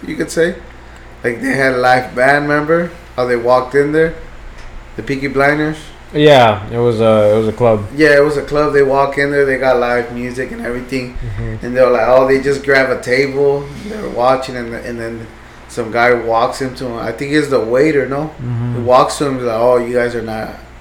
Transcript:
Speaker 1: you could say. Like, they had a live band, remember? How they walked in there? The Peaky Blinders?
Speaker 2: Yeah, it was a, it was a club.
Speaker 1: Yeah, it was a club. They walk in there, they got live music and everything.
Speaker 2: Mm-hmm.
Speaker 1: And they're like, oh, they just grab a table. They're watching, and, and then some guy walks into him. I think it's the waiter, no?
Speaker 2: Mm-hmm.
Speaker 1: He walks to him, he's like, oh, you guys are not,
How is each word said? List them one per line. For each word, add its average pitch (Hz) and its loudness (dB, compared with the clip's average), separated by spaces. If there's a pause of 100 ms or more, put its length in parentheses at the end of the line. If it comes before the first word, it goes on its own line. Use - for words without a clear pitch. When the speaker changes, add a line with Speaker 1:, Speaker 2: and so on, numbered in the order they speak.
Speaker 1:
you 156 -10
could 156 -6
say. 175 0 (680)
Like, 117 -4
they 131 -4
had 135 0
a - 0
live 127 2
band, 143 2
remember? 160 0 (240)
How 127 0
they 123 0
walked 123 2
in 143 2
there? 160 2 (800)
The 110 -10
Peaky 139 -6
Blinders? 147 0 (360)
Speaker 2:
Yeah, 123 4
it 117 -6
was 120 2
a, 110 4
it 110 4
was 110 2
a 107 -2
club. 110 2
Speaker 1:
Yeah, 147 6
it 143 6
was 147 0
a 135 -4
club. 147 -2
They 143 4
walk 139 2
in 143 0
there, 143 2
they 131 0
got 127 2
live 120 0
music 123 -8
and 117 -10
everything. 123 -8
Speaker 2:
Mm-hmm. 110 -8
Speaker 1:
And 123 -4
they're 123 6
like, 117 2
oh, 131 6
they 135 2
just 135 -2
grab 135 2
a - -10
table. 139 0 (240)
They're 214 -10
watching, 127 0
and, 117 -8
and 120 -10
then 113 -10 (440)
some 110 -6
guy 120 4
walks 117 0
into 127 -8
him. 117 -8
I 113 -6
think 143 -8
it's 147 2
the 123 2
waiter, 135 0
no? 139 -4
Speaker 2:
Mm-hmm. 120 -6
Speaker 1:
He 120 -4
walks 127 2
to 147 -2
him, 131 -4
he's 127 -8
like, 117 -2
oh, 123 4
you 120 -2
guys 120 0
are 113 -4
not, 110 -8 (260)